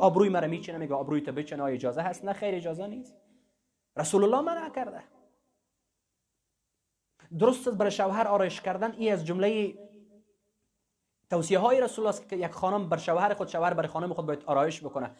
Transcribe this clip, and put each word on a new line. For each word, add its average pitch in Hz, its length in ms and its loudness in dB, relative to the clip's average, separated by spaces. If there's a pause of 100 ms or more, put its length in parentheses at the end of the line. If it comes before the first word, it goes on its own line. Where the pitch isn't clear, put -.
آبروی 190 280 6
مرا 175 200 2
میچینه." 170 300 -6
میگه: 147 160 -4
"آبروی 143 260 0
تو 147 120 -6
بچینه، 147 300 -6
آیا 135 120 0
اجازه 127 280 -2
هست؟" 180 220 -6
نه 196 80 -2
خیر، 196 220 -2
اجازه 170 320 -6
نیست. 247 300 -14 (800)
رسول 190 280 4
الله 240 160 4
منع 330 300 -4
کرده. 226 320 -8 (2250)
درست 247 300 4
است، 220 80 -4
برای 202 140 2
شوهر 202 380 0
آرایش 190 320 0
کردن 190 320 -4
این 220 200 0
از 165 140 -2
جمله 196 480 0 (1600)
توصیه 175 280 2
های 247 220 6
رسول 226 240 -2
الله 208 120 2
است - 120 -16
که 196 80 -6
یک 170 140 -4
خانم 190 380 -2
بر 165 80 2
شوهر 180 380 2
خود، 196 140 -6
شوهر 175 260 0
بر 165 120 0
خانم 175 280 -4
خود 156 120 -6
باید 147 200 -4
آرایش 151 380 2
بکنه، 131 360 -6